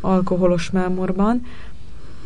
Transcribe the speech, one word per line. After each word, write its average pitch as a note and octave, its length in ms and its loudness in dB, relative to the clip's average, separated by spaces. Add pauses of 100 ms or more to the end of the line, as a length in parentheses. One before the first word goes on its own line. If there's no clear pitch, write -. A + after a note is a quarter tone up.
alkoholos F3+ 680 2
mámorban. F#3 760 0 (800)